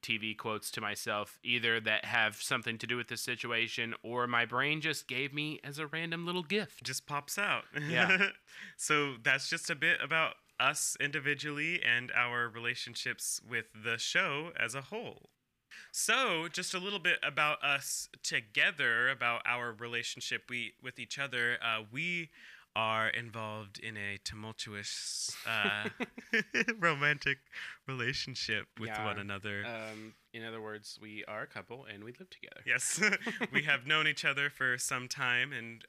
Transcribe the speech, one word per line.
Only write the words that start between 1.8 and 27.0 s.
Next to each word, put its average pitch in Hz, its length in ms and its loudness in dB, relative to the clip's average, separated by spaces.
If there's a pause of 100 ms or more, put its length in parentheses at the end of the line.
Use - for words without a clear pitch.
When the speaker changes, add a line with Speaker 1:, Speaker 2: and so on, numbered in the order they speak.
Speaker 1:
that 107 240 2
have 110 320 2
something 120 420 -2
to - 80 -6
do 123 100 0
with 120 120 -4
the 120 80 -6
situation 117 880 -2
or 120 260 0
my 120 160 4
brain 135 360 0
just 151 280 -4
gave 131 260 -4
me 151 300 -4
as 143 140 -10
a 156 100 -4
random 165 380 -4
little 180 180 0
gift. 202 400 -2
Speaker 2:
Just 131 220 -4
pops 143 320 -4
out. 180 260 2 (240)
Speaker 1:
Yeah. 180 440 6
Speaker 2:
<laughs> - 40 -16 (400)
So 143 460 4
that's 135 260 4
just 165 220 -2
a 165 40 0
bit 156 280 4
about 156 320 2 (260)
us 139 400 4
individually 147 840 0
and 120 300 4
our 120 360 2
relationships 117 1000 -4
with 113 280 -2
the 113 240 -2
show 165 580 0
as 113 200 0
a 139 60 -6
whole. 196 480 -10 (600)
So, 214 580 4
just 180 260 -4
a 185 40 -2
little 196 200 -2
bit 170 240 4
about 151 420 2
us 139 440 0 (140)
together, 131 840 4
about 120 380 2
our 120 260 0
relationship 117 800 -4
we, 120 320 -6
with 127 160 -10
each 120 200 -8
other. 123 440 0
Uh, 110 280 0
we 165 400 -4 (440)
are 110 340 2
involved 107 720 -6
in 110 200 -10
a 101 260 -4
tumultuous, - 1120 -6 (120)
uh, 104 420 0 (440)
<laughs> 226 460 0
romantic 147 600 2 (480)